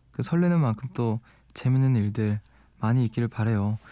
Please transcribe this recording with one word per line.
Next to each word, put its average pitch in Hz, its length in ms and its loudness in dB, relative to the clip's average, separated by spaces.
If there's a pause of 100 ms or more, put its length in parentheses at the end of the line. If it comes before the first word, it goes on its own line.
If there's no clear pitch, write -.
(120)
그 - 100 -8
설레는 170 380 0
만큼 120 340 0
또 113 280 -2 (320)
재밌는 131 420 2
일들 104 460 0 (360)
많이 120 280 2
있기를 117 240 -2
바래요. 107 480 0 (140)